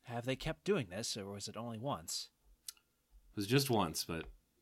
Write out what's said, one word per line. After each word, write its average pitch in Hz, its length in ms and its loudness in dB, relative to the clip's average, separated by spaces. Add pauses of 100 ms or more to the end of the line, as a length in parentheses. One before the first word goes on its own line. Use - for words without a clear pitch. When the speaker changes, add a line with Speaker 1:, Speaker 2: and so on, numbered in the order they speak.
Speaker 1:
Have 117 220 -4
they 131 100 2
kept - 280 -4
doing 170 260 4
this, 107 260 -4
or 98 100 -6
was 101 220 -8
it 101 80 -10
only 113 220 -6
once? 104 500 -4 (1000)
Speaker 2:
It - 60 -10
was 101 100 -2
just 135 240 4
once, 92 340 4
but 80 200 -4 (380)